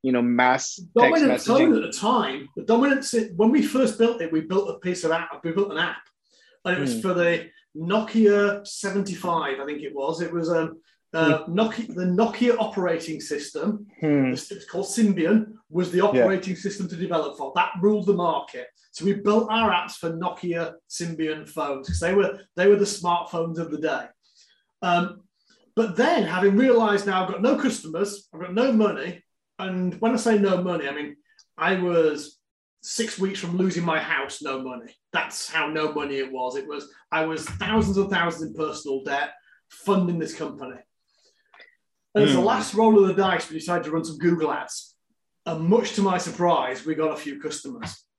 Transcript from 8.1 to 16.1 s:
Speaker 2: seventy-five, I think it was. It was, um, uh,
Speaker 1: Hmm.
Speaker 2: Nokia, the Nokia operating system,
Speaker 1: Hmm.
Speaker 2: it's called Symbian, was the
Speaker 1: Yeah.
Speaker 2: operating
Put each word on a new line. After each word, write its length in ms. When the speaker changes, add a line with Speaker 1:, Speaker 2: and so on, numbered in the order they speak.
Speaker 2:
seventy-five, 920
I 40
think 180
it 120
was. 260
It 120
was, 180
um, 300
uh, 300
Speaker 1:
Hmm. 140
Speaker 2:
Nokia, 360
the 100
Nokia 540
operating 600
system, 680
Speaker 1:
Hmm. 320
Speaker 2:
it's 380
called 160
Symbian, 680
was 200
the 80
Speaker 1:
Yeah. 60
Speaker 2:
operating 500